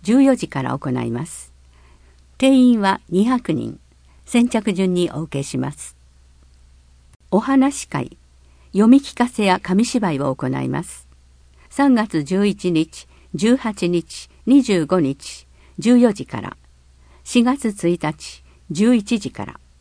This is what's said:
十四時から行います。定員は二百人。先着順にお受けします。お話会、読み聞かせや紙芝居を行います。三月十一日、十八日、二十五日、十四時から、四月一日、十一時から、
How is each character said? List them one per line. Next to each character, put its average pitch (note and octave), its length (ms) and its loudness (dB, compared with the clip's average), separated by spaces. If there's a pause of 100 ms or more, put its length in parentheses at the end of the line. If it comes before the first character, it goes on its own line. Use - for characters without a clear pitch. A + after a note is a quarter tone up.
十 A#3+ 180 4
四 C4+ 140 4
時 F3+ 120 -6
か C3+ 160 -6
ら B2+ 140 -4
行 C#3+ 140 -8
い A#2+ 200 -4
ま B2 140 -6
す。 - 280 -18 (840)
定 C4+ 160 4
員 B3 280 6
は G3 180 0 (100)
二 F3+ 160 0
百 B3 280 -2
人。 A2+ 260 -6 (460)
先 A#3+ 240 2
着 G#3+ 240 -2
順 F#3 200 0
に F3 180 -2
お D3+ 100 -8
受 C#3+ 180 -8
け C#3 40 -4
し - 140 -8
ま C3 140 -6
す。 - 240 -18 (1400)
お F#3+ 80 2
話 C4+ 480 0
会、 - 300 -10 (540)
読 G3 160 2
み C4 120 8
聞 - 160 -6
か A#3+ 120 0
せ G#3+ 180 -4
や F#3 160 2
紙 G3 240 0
芝 G#3 280 -2
居 C3+ 60 -4
を C3+ 160 -2
行 C3 120 -6
い C3 200 -4
ま C#3+ 160 -6
す。 - 240 -20 (640)
三 C#4 240 2
月 G#3+ 300 0
十 F#3 220 0
一 F#3 260 -2
日、 D#3+ 360 -4 (260)
十 G#3+ 220 2
八 G#3 320 -4
日、 - 420 -6 (160)
二 C4 180 6
十 F3+ 220 0
五 F#3 140 0
日、 - 480 -6 (300)
十 A#3 200 4
四 A#3+ 160 4
時 - 120 -12
か A2+ 160 -10
ら、 F#2+ 160 -14 (680)
四 A#3+ 200 2
月 B3 260 -2
一 F3 280 -2
日、 - 460 -8 (280)
十 G#3+ 240 2
一 A3 240 -2
時 - 120 -10
か G2+ 140 -12
ら、 - 140 -16 (220)